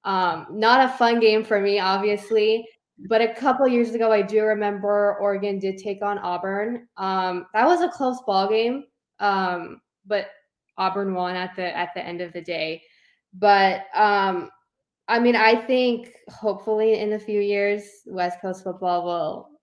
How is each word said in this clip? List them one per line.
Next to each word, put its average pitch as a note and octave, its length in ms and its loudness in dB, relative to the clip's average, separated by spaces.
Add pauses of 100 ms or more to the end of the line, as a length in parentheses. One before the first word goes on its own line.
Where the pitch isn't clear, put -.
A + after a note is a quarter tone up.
Um, F#3 480 -2
not A#3 380 4
a - 40 -6
fun A#3 260 2
game A3 240 4
for G#3+ 160 0
me, G3+ 200 0
obviously, G#3 880 0 (420)
but A3+ 120 4
a A3+ 120 0
couple C4 340 2
years A#3+ 260 2
ago, A3+ 180 2
I G#3 100 4
do G#3 220 0
remember G3+ 760 0
Oregon G3+ 400 -2
did F#3+ 180 -6
take G3 240 -8
on G3+ 180 -4
Auburn. G3 680 -6 (100)
Um, F#3 560 -4
that A3+ 120 4
was E4+ 160 4
a F4 80 0
close B3+ 360 -4
ball G3 220 2
game, A#3 380 0 (340)
um, F#3+ 600 -2 (240)
but G3 220 -4 (500)
Auburn F#3+ 360 -2
won F3+ 220 -4
at F#3 200 -8
the, F3+ 200 -6
at F3 180 -4
the F3+ 120 -10
end F3 160 -10
of E3+ 120 -10
the F3 80 -10
day. D#3+ 420 -6 (500)
But, G3 600 4
um, G3 560 2 (600)
I A#3 100 2
mean, A#3+ 160 4
I A3 200 6
think A#3+ 560 -2 (180)
hopefully G#3+ 680 0
in G#3+ 140 -2
a G#3+ 60 -4
few G#3 220 -2
years, G3+ 420 0 (220)
West F3+ 360 -6
Coast F#3 220 -8
football F3+ 400 -2
will E3+ 460 -6 (140)